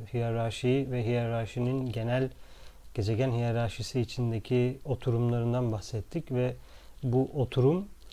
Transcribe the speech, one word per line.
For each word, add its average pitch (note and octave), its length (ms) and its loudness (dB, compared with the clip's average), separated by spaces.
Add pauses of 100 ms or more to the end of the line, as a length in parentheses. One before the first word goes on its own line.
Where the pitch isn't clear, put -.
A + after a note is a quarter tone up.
(120)
hiyerarşi A#2 800 0
ve B2 160 -2
hiyerarşinin A#2+ 840 0
genel A#2+ 380 0 (640)
gezegen A2+ 380 2
hiyerarşisi A#2 680 0
içindeki B2 840 0
oturumlarından A#2+ 880 2
bahsettik A2 600 -6
ve B2 220 2 (480)
bu C3 320 2
oturum C#3+ 540 4 (240)